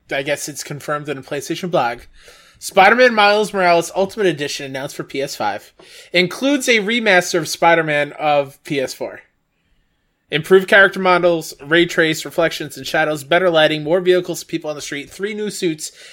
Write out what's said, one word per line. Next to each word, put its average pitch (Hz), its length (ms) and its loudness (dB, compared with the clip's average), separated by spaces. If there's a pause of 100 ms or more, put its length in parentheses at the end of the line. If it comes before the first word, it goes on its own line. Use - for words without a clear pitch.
(120)
I 139 100 -2
guess 143 260 -4
it's 147 160 -12
confirmed 147 460 -8
in 139 80 -6
a 131 60 -12
PlayStation 160 480 -8
blog. 123 300 0 (580)
Spider-Man 226 560 4
Miles 208 380 2
Morales 175 420 2
Ultimate 196 320 0
Edition 147 400 -4
announced 135 280 -10
for 170 80 -8
P 139 180 -8
S 143 140 -6
five 107 380 -6 (400)
includes 254 560 0
a 233 100 4
remaster 196 600 2
of 151 100 -4
Spider-Man 156 640 2
of 147 500 -2
P 143 160 -4
S 127 140 -4
four. 101 280 -12 (1080)
Improved 190 380 4
character 196 320 4
models, 175 600 2
ray 165 240 2
trace, 160 380 0
reflections, 160 540 -4
and 135 100 -14
shadows, 156 360 -2
better 175 260 2
lighting, 156 340 2
more 165 160 0
vehicles, 180 440 0
people 160 260 -8
on 151 60 -8
the 143 60 -14
street, 143 280 -10
three 202 240 -8
new 208 160 -6
suits, 165 420 -6 (220)